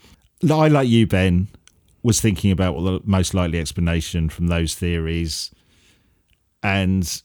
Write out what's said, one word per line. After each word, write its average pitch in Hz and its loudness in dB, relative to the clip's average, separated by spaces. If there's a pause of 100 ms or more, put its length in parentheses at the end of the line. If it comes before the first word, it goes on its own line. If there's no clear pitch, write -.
(500)
I, 156 4
like 143 4
you, 113 4
Ben, 92 2 (560)
was 117 2
thinking 101 0
about 90 0
what 76 -6
the 92 -2 (100)
most 95 2
likely 87 0
explanation 82 -2
from 87 -4
those 85 -2
theories, 82 -4 (1120)
and, 95 -2